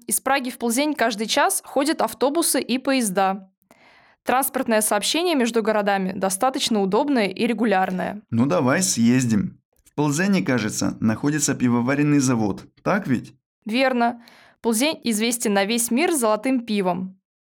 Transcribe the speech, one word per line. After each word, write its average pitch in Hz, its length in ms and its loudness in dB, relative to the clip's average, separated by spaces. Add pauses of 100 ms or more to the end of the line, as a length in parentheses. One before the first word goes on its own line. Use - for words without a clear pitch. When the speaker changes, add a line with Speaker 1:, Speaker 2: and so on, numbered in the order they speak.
Speaker 1:
из - 140 -2
Праги 262 300 0
в - 80 -14
Плзень 269 360 0
каждый 226 320 0
час 320 380 0
ходят 285 360 -2
автобусы 285 600 0
и 240 180 -4
поезда. 202 720 -2 (720)
Транспортное 247 600 0
сообщение 294 520 0
между 233 300 0
городами 202 480 0
достаточно 202 680 0
удобное 220 460 2
и - 180 -4
регулярное. 190 840 -2
Speaker 2:
Ну 113 160 2
давай 160 360 2
съездим. 117 760 2 (260)
В - 120 -16
Плзене, 175 460 2
кажется, 110 580 -2
находится 139 560 0
пивоваренный 139 640 2
завод, 113 460 0 (180)
так 185 240 -2
ведь? 127 260 -2 (300)
Speaker 1:
Верно. 240 580 0 (380)
Плзень 240 420 0
известен 233 520 -2
на 196 100 2
весь 233 260 -2
мир 330 220 2
золотым 240 480 0
пивом. 190 580 -2 (240)